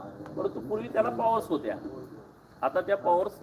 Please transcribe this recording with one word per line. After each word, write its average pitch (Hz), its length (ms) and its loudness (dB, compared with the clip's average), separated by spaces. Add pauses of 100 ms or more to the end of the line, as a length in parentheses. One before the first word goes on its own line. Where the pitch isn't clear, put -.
(360)
परंतु - 240 -2
पूर्वी 226 280 -4
त्यांना - 240 4
पॉवर्स 226 360 2
होत्या, 110 280 0 (840)
आता 135 180 2
त्या 190 160 2
पॉवर्स 180 460 2